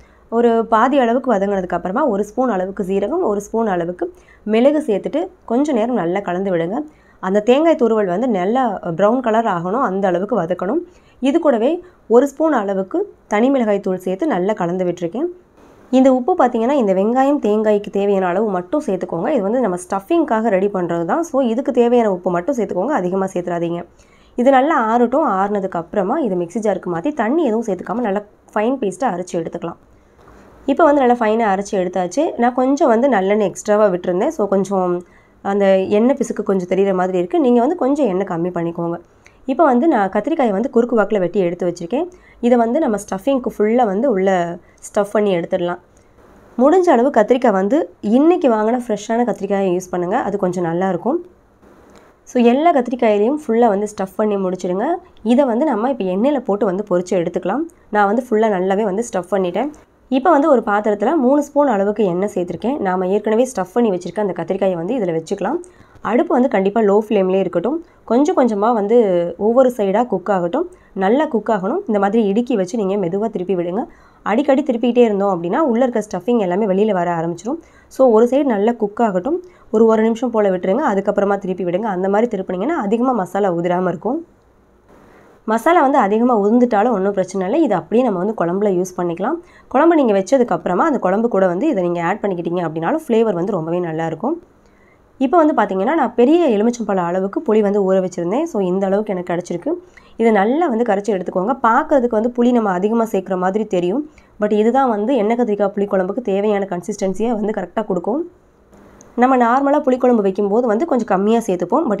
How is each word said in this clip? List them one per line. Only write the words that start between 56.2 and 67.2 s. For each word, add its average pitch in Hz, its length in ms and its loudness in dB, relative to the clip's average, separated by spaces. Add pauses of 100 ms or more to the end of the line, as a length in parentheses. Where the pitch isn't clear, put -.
போட்டு 202 240 0
வந்து 202 200 -4
பொரிச்சு 180 300 -2
எடுத்துக்கலாம். 185 440 -4 (300)
நான் 202 160 4
வந்து 240 160 0
ஃபுல்லா 220 300 2
நல்லாவே 190 340 0
வந்து 226 180 -2
ஸ்டஃப் 180 260 -6
பண்ணிட்டேன். 190 340 -2 (460)
இப்போ 277 180 2
வந்து 285 180 2
ஒரு 226 160 4
பாத்திரத்துல 208 420 0 (120)
மூணு 277 240 2
ஸ்பூன் 285 260 0
அளவுக்கு 208 380 0
எண்ணெய் 185 240 -2
சேர்த்திருக்கேன். 185 420 -4 (100)
நாம 185 280 -2
ஏற்கனவே 220 360 2
ஸ்டஃப் 180 240 -6
பண்ணி 240 200 2
வச்சிருக்க 180 300 -8
அந்த 180 140 -4
கத்திரிக்காயை 185 400 -2
வந்து 185 200 -4
இதுல 175 180 -2
வச்சுக்கலாம். 190 420 -6 (520)
அடுப்பு 330 260 0
வந்து 247 180 2
கண்டிப்பா 196 340 0
லோ 196 60 4 (120)
ஃப்ளேம்லயே 190 380 2